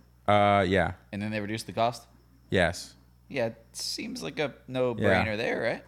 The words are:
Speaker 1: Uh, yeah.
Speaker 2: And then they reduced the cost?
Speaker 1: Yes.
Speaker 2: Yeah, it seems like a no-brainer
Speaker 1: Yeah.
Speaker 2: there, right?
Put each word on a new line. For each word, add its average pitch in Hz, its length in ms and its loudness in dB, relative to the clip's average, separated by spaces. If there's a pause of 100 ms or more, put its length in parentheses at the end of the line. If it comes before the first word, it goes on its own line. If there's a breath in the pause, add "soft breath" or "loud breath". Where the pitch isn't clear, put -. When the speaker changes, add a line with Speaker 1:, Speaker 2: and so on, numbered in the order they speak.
(280)
Speaker 1:
Uh, 101 400 6
yeah. 92 240 4 (180)
Speaker 2:
And 101 100 -8
then 107 120 -6
they 107 80 -4
reduced 104 260 -8
the 95 60 -14
cost? 117 320 -2 (460)
Speaker 1:
Yes. 90 440 0 (340)
Speaker 2:
Yeah, 117 180 -2
it 117 100 -6 (160)
seems - 500 -10
like 156 160 -8
a 139 160 -2 (140)
no-brainer 127 320 -2 (260)
Speaker 1:
Yeah. 107 100 -4
Speaker 2:
there, - 260 -2
right? 123 260 -4